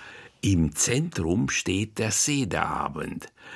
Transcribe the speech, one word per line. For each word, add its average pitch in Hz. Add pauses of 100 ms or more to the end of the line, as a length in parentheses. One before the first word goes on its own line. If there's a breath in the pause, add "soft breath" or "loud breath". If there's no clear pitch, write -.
(440 loud breath)
Im 85
Zentrum 123
steht 98
der 110
Sederabend. - (240 loud breath)